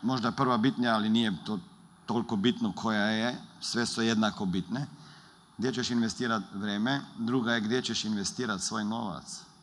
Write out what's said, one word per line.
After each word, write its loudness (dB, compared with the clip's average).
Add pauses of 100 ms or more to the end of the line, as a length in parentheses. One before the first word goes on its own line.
možda 0
prva 4
bitnija, 4
ali 2
nije 4 (120)
to -4 (480)
toliko 0
bitno 2
koja 0
je, 0 (240)
sve -2
su -2
jednako 2
bitne. -2 (720)
Gdje 0
ćeš -2
investirati 0
vrijeme? 0 (180)
Druga 0
je 2
gdje 0
ćeš -4
investirati -2
svoj -4
novac -6 (220)